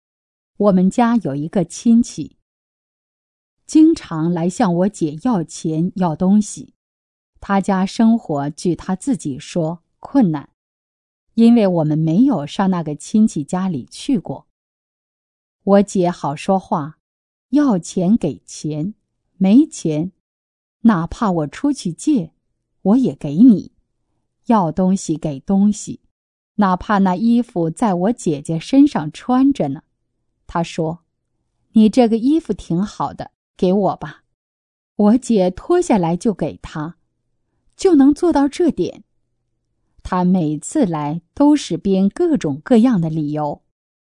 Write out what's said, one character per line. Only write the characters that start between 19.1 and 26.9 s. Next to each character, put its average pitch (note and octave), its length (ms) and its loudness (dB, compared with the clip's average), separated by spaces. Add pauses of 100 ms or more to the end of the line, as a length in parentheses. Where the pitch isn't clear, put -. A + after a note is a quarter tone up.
没 G#3+ 280 4
钱， D#3+ 460 -6 (720)
哪 F3+ 240 2
怕 G#3 240 -4
我 E3 160 -2
出 C#4+ 260 -4
去 F#3+ 180 -8
借， G3+ 420 -2 (500)
我 G3 160 2
也 F#3+ 160 0
给 D3 220 -8
你。 A3 360 6 (760)
要 G3 240 2
东 F#3 240 0
西 E3 220 -4
给 D3+ 240 -8
东 G3+ 320 2
西， - 280 -14 (560)
哪 F#3 200 2
怕 G3+ 220 -2